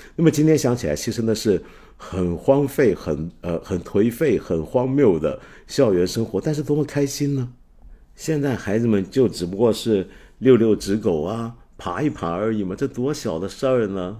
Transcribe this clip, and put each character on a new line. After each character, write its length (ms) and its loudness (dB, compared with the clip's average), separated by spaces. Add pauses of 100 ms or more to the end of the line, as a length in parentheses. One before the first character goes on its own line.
(160)
那 80 0
么 80 6
今 160 2
天 100 6
想 180 0
起 120 -4
来， 80 0
其 160 -4
实 100 -4
呢 140 0
是 260 2 (360)
很 400 -4
荒 300 2
废、 280 2
很， 340 -6 (120)
呃， 180 -4
很 220 -6
颓 300 0
废、 280 0
很 260 -4
荒 240 -2
谬 300 4
的 200 -2 (280)
校 260 2
园 140 4
生 180 -4
活， 140 -4
但 160 -2
是 80 -4
多 120 -2
么 80 0
开 220 -2
心 300 -2
呢！ 120 -4 (680)
现 260 -4
在 140 -2
孩 240 -2
子 80 0
们 220 2
就 180 4
只 180 -6
不 120 -6
过 140 4
是 360 0 (320)
遛 160 6
遛 200 6
纸 200 -2
狗 280 0
啊， 300 -6 (240)
爬 240 -6
一 80 0
爬 220 -6
而 240 -2
已 80 -2
嘛， 120 -6
这 120 -4
多 260 -4
小 240 -6
的 100 -4
事 200 -4
儿 200 2
呢！ 320 -6